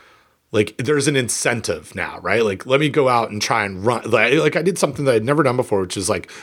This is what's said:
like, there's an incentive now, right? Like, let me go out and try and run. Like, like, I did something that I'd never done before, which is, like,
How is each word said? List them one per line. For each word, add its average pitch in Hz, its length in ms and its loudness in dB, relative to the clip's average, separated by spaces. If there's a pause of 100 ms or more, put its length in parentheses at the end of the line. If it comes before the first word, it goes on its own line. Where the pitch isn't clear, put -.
(520)
like, 107 260 0
there's 139 300 0
an 143 80 2
incentive 110 800 -2
now, 82 260 -6
right? 101 240 0
Like, 98 220 -4
let 131 140 2
me 151 80 2
go 139 200 2
out 117 220 2
and 104 100 -8
try 110 240 0
and 95 220 -6
run. 117 240 0
Like, 120 240 4
like, 151 220 2
I 160 60 -2
did 180 160 0
something 147 260 -2
that 127 100 4
I'd 110 100 2
never 147 180 2
done 123 140 2
before, 107 240 0
which 92 160 -6
is, 92 120 -2
like, 95 220 -2 (120)